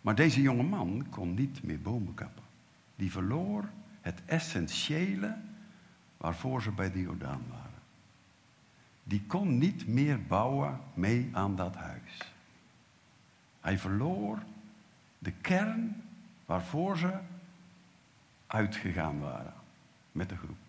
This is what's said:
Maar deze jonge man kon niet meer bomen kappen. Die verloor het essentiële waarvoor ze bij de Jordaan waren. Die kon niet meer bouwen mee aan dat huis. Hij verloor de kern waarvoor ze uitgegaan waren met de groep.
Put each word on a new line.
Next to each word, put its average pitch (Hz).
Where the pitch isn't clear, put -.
Maar 104
deze 139
jonge 127
man 139
kon 90
niet 135
meer 80
bomen 107
kappen. -
Die 95
verloor 175
het -
essentiële 170
waarvoor 123
ze 104
bij 98
de 92
Jordaan 67
waren. -
Die 101
kon 123
niet -
meer 127
bouwen 131
mee 120
aan 98
dat 90
huis. -
Hij 95
verloor 175
de 98
kern 214
waarvoor 160
ze 185
uitgegaan 87
waren 69
met 92
de 92
groep. -